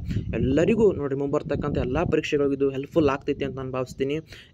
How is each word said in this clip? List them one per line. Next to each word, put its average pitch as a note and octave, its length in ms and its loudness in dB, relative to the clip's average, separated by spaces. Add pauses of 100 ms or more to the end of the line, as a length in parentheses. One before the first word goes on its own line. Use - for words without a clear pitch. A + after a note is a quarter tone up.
(320)
ಎಲ್ಲರಿಗೂ E3 600 4
ನೋಡ್ರಿ, C#3 260 -2
ಮುಂಬರ್ತಕ್ಕಂಥ D3 580 -2
ಎಲ್ಲ C3+ 260 0
ಪರೀಕ್ಷೆಗಳಿಗೂ D3+ 500 0
ಇದು C#3 160 0
ಹೆಲ್ಪ್‌ಫುಲ್ C#3 400 2
ಆಗ್ತೈತಿ C#3 360 -2
ಅಂತ C3 100 -6
ನಾನು C3 160 -6
ಭಾವಿಸ್ತೀನಿ. C3 440 -2 (380)